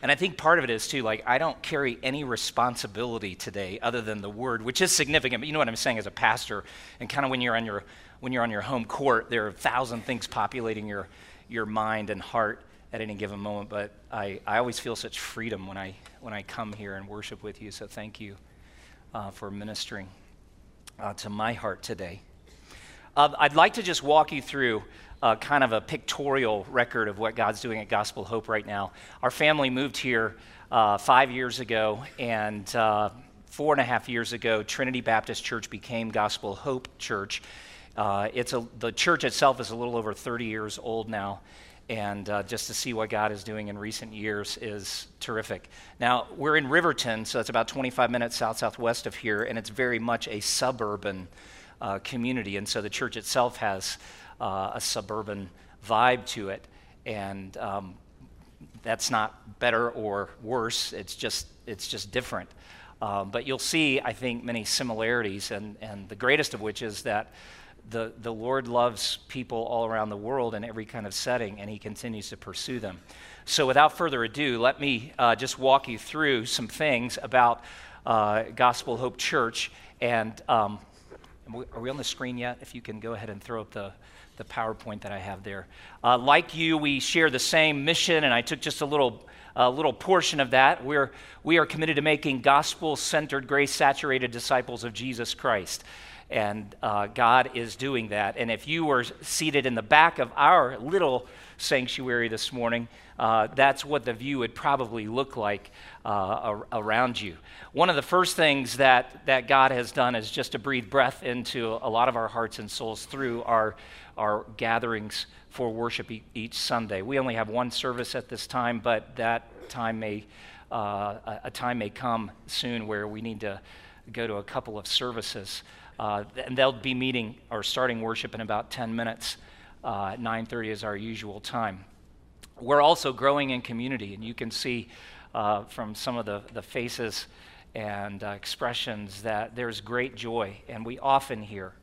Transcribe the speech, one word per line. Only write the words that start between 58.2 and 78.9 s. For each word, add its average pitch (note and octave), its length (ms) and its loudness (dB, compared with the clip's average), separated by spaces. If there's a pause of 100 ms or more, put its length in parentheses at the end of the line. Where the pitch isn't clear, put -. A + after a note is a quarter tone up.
that's A2+ 300 -2
not A2 480 -2
better A#2+ 320 4
or G2+ 400 -4 (100)
worse, A#2 500 -2
it's - 240 -12
just, - 320 -4 (200)
it's A2 200 -10
just G2 240 -8
different. A2+ 380 -4 (520)
Um, G2+ 300 -2
but A#2+ 140 -4
you'll C3 140 -4
see, D3 420 2
I A#2+ 100 -4
think, A#2+ 320 -4
many A#2 220 -4
similarities, A2+ 840 -2
and, G#2 300 -10
and G2+ 280 -12
the G#2+ 60 -12
greatest C3 380 2
of G#2+ 80 -8
which G#2+ 200 -4
is G#2+ 220 -8
that A2 300 -2 (560)
the, A2+ 220 -4 (100)
the A#2 120 -6
Lord A#2+ 340 -2
loves A#2+ 600 2
people A#2+ 320 -6
all A#2 260 0
around A2 240 0
the G#2 80 -6
world A#2 380 -2
in G#2+ 80 -6
every A2 220 -8
kind A2 200 -10
of G2 80 -8
setting, A2 480 -2
and G#2 80 -10
he G#2 100 -10
continues G#2+ 500 -10
to A2 80 -14
pursue A#2+ 420 -8
them. F#2+ 200 -8 (460)
So C#3+ 220 2
without D3 300 8
further C#3 260 0
ado, A#2+ 360 0
let B2+ 200 4
me, C3+ 380 -2
uh, A#2 180 6
just B2+ 240 -6
walk C3 280 6
you A#2 100 -8
through C#3 480 0
some B2 220 -4
things B2 540 0
about, A#2+ 420 6 (420)
uh, G#2+ 380 2 (120)
Gospel B2 420 4